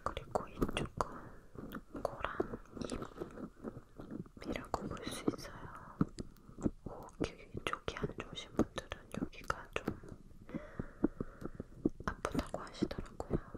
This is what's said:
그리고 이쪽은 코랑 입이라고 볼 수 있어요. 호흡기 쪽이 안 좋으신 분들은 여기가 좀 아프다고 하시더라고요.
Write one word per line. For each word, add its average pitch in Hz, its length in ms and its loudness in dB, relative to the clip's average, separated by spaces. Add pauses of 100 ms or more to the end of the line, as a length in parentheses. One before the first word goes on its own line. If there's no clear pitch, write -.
그리고 - 460 0
이쪽은 - 1500 0
코랑 - 560 0 (1800)
입이라고 - 480 0
볼 - 180 0
수 - 180 -2 (120)
있어요. - 180 -8 (1300)
호흡기 - 440 0 (320)
쪽이 - 320 0
안 - 100 0 (120)
좋으신 - 380 -4
분들은 - 440 4 (200)
여기가 - 540 0
좀 - 120 0 (2250)
아프다고 - 540 2
하시더라고요. - 800 2 (200)